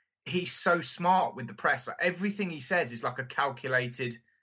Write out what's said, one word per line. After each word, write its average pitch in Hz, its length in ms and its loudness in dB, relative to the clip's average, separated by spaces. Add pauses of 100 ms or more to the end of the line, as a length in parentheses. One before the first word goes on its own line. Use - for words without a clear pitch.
(260)
he's 175 260 -2
so 175 280 4
smart 175 560 2
with 127 120 -8
the - 80 -12
press. 139 320 0
Like, 113 140 -8
everything 185 480 0
he 156 100 -8
says 151 320 0
is 120 120 -8
like 123 140 -2
a 131 60 -4
calculated 127 960 -2 (240)